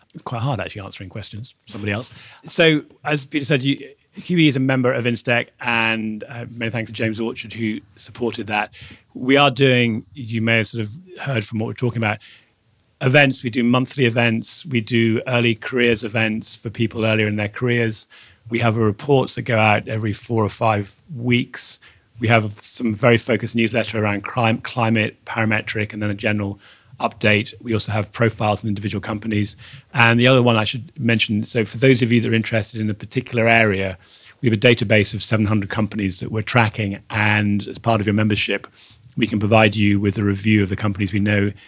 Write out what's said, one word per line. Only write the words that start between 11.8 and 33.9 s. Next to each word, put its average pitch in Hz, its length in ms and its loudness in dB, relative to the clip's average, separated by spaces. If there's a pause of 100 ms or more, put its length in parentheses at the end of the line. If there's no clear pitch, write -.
about, 107 200 -2 (840)
events. 135 420 4
We 120 60 -4
do 120 120 0
monthly 127 440 2
events. 117 580 0
We 127 160 -2
do 113 460 0
early 120 280 2
careers 120 480 -2
events 110 540 -4
for - 140 -12
people 113 340 -4
earlier 110 220 2
in 104 100 -2
their 104 120 -2
careers. 120 580 -2 (420)
We 113 120 -2
have 117 180 2
reports 117 560 0
that 117 80 -6
go 113 160 0
out 107 280 2
every 110 280 -4
four 113 280 -2
or 98 60 2
five 104 480 -2 (180)
weeks. 120 640 -2 (420)
We 113 80 0
have 107 340 2
some 113 320 -4
very 117 240 4
focused 113 360 -2
newsletter 113 480 0
around 101 220 -2
clim-, 117 380 0
climate, 113 640 0
parametric, 110 640 -4
and 107 80 -8
then 107 80 -2
a 101 60 -4
general 104 440 -2 (400)
update. 104 640 0
We 117 140 -4
also 104 180 -2
have 104 200 -2
profiles 110 520 0
in 113 40 -4
individual 101 340 -4
companies. 104 540 -4 (360)
And 117 260 4
the 123 80 6
other 131 160 6
one 117 140 4
I 107 80 2
should 113 340 -6
mention, 113 460 0
so 113 220 -2
for - 100 -10
those 127 240 6
of 117 100 2
you 117 120 4
that 117 100 0
are - 20 2
interested 110 460 -2
in 107 80 -2
a 104 60 -4
particular 117 520 -2
area, 98 520 2 (420)